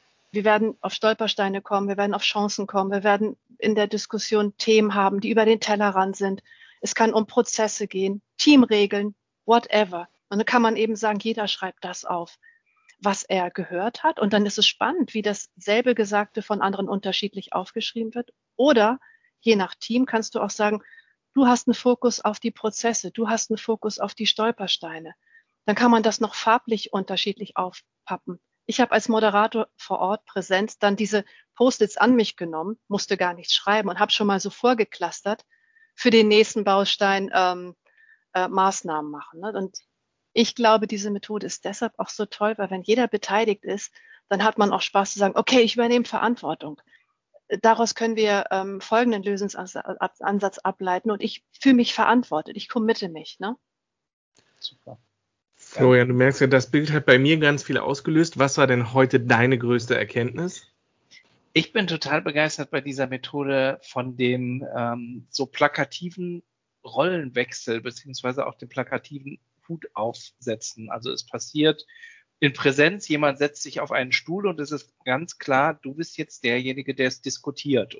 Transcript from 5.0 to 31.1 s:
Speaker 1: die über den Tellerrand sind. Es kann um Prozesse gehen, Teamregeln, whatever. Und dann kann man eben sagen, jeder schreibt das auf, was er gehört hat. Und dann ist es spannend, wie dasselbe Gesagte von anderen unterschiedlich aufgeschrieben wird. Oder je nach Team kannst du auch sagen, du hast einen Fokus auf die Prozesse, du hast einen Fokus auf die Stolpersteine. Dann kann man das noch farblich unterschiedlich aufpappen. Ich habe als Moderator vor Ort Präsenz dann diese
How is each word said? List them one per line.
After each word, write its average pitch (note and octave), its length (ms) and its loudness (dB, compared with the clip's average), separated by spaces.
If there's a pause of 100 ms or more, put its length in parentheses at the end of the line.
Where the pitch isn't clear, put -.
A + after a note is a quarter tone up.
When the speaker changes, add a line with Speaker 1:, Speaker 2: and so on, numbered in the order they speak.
Speaker 1:
die G#3 100 -4
über A3 160 4
den A3 140 6
Tellerrand G3 560 0
sind. G3 260 -4 (380)
Es - 160 -6
kann A#3 180 2
um A3 140 0
Prozesse A3 600 -2
gehen, G3 340 -4 (160)
Teamregeln, G#3 800 4 (300)
whatever. G#3 600 2 (220)
Und G3+ 80 -4
dann A3 80 0
kann B3 160 4
man A3+ 160 2
eben A3 180 0
sagen, G#3+ 240 -2
jeder A3 300 -4
schreibt - 340 -8
das F3+ 220 -12
auf, E3+ 320 -8 (640)
was G3 240 -2
er F3+ 280 -2
gehört F3+ 520 -6
hat. G#3 160 0
Und G#3 120 0
dann G#3 140 2
ist G3+ 120 -4
es G#3 80 2
spannend, C#4+ 480 0
wie G#3+ 80 -4
dasselbe G#3 760 0
Gesagte G#3 460 -2
von G#3 200 -4
anderen G3 260 -2
unterschiedlich G3 640 -6
aufgeschrieben A3 640 -6
wird. A#3+ 160 -10 (240)
Oder B3 440 4 (420)
je A3+ 160 4
nach F#3 180 -2
Team A#3+ 300 0
kannst A3 300 -4
du A3+ 40 -2
auch G3 100 -2
sagen, G#3+ 320 0 (520)
du C4+ 140 6
hast B3 200 2
einen A#3+ 60 2
Fokus B3 480 0
auf G#3+ 180 -4
die A3+ 120 -4
Prozesse, G#3+ 600 -4
du A3+ 160 -4
hast A3 240 -4
einen A3 60 -2
Fokus G#3+ 420 -6
auf G3+ 160 -6
die G#3+ 120 -4
Stolpersteine. E3+ 840 -4 (520)
Dann G#3 100 2
kann A#3+ 160 6
man A3+ 120 6
das G#3+ 180 0
noch G#3+ 140 -4
farblich A3+ 580 0
unterschiedlich G3 640 -4
aufpappen. - 840 -10 (260)
Ich - 140 -6
habe A#3+ 140 2
als A3 160 0
Moderator A3 640 2
vor - 240 -8
Ort G3 260 -4
Präsenz F#3+ 540 -4
dann G3+ 160 2
diese G3+ 300 -2 (300)